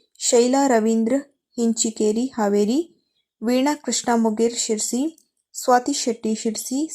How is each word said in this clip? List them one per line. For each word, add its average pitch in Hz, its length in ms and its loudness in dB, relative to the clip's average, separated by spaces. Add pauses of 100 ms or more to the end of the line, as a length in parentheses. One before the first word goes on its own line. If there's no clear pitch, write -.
(200)
ಶೈಲಾ 254 480 4
ರವೀಂದ್ರ 226 460 2 (440)
ಹಿಂಚಿಕೇರಿ 226 680 0
ಹಾವೇರಿ, 208 540 0 (640)
ವೀಣಾ 254 340 0
ಕೃಷ್ಣ 247 400 -4
ಮೊಗೇರ್ 226 420 0
ಶಿರ್ಸಿ, 226 440 -2 (540)
ಸ್ವಾತಿ 247 380 0
ಶೆಟ್ಟಿ 220 420 -4
ಶಿರ್ಸಿ, 226 440 -6 (160)